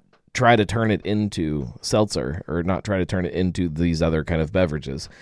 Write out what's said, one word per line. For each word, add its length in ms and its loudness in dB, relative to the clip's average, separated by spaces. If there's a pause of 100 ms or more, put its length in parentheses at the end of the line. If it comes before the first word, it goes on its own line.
(340)
try 220 6
to 100 4
turn 260 0
it 140 2
into 760 -2
seltzer 680 0
or 160 -2
not 200 -2
try 160 -2
to 60 0
turn 200 -2
it 80 -4
into 340 0
these 340 0
other 220 2
kind 180 0
of 120 -4
beverages. 560 -2 (120)